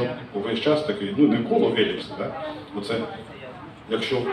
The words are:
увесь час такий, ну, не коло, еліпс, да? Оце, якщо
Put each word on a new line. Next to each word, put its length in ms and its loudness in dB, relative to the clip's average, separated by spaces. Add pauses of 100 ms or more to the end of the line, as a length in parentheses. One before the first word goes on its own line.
(340)
увесь 260 -2
час 240 4
такий, 340 -2
ну, 100 8
не 100 6
коло, 400 4
еліпс, 280 2 (120)
да? 160 -4 (440)
Оце, 180 -4 (920)
якщо 280 0 (160)